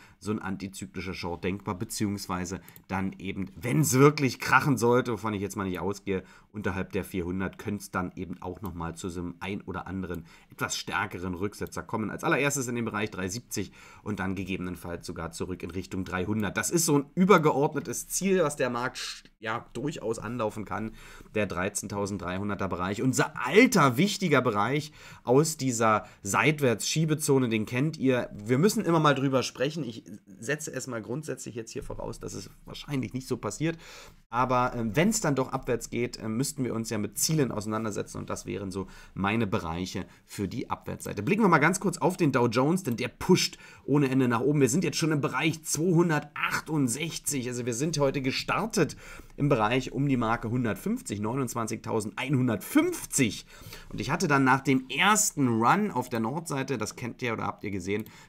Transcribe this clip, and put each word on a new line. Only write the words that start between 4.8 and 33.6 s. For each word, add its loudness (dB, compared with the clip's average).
wovon -2
ich -2
jetzt -4
mal -2
nicht -2
ausgehe, -2
unterhalb -4
der -2
vierhundert -4
könnte -6
es -16
dann -4
eben -10
auch -10
nochmal -8
zu -8
so -6
einem -8
ein -6
oder -10
anderen -6
etwas -6
stärkeren -4
Rücksetzer -6
kommen. -4
Als -8
allererstes 0
in -4
den -2
Bereich -4
drei -4
siebzig -6
und -4
dann -4
gegebenenfalls -6
sogar -8
zurück -6
in -8
Richtung -6
dreihundert. -2
Das -2
ist 2
so 4
ein 2
übergeordnetes 4
Ziel, 2
was 2
der 0
Markt -4
sch-, -10
ja -6
durchaus -4
anlaufen -4
kann, -6
der 4
dreizehntausenddreihunderter -2
Bereich. -2
Unser 2
alter, 6
wichtiger 4
Bereich 0
aus 4
dieser 2
Seitwärtsschiebezone, 2
den 2
kennt -2
ihr. 2
Wir 0
müssen 4
immer 4
mal 6
drüber 2
sprechen. -4
Ich -10
setze -6
es -8
mal -6
grundsätzlich -8
jetzt -10
hier -8
voraus, -10
dass -10
es -10
wahrscheinlich -8
nicht -8
so -2
passiert. -4